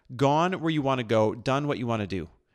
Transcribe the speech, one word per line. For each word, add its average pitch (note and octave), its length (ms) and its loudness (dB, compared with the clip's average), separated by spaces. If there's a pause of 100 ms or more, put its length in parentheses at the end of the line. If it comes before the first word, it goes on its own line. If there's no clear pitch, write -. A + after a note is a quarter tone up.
(160)
gone D3 460 2
where E3 100 0
you D3+ 100 0
wanna C3 220 0
go, G#2+ 320 2
done C3+ 320 -2
what C#3+ 100 -2
you A#2 100 -4
wanna A2 200 -2
do. F2 220 -6 (260)